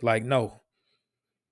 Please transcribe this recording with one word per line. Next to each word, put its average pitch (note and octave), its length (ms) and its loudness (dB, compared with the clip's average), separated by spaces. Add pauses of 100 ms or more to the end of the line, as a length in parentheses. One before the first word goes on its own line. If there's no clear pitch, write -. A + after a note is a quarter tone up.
like, A2+ 220 0
no. B2 360 -2 (920)